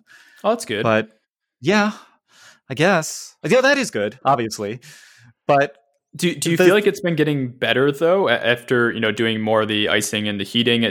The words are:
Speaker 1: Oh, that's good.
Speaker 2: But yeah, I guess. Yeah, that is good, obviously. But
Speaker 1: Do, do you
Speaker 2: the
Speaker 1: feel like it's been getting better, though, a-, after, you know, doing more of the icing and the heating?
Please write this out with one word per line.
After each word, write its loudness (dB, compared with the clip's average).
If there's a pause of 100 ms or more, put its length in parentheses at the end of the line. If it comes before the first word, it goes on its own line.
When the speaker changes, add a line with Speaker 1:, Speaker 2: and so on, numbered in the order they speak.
(440)
Speaker 1:
Oh, 0
that's -2
good. -4
Speaker 2:
But 0 (440)
yeah, 0 (760)
I -6
guess. -2 (100)
Yeah, 4
that 2
is -2
good, -6
obviously. -2 (640)
But 2 (380)
Speaker 1:
Do, -2
do -4
you 0
Speaker 2:
the 6
Speaker 1:
feel 6
like 2
it's -2
been -2
getting -2
better, 0
though, 0
a-, 2
after, 0
you -6
know, 0
doing -2
more 2
of 0
the 0
icing -2
and -6
the -4
heating? 0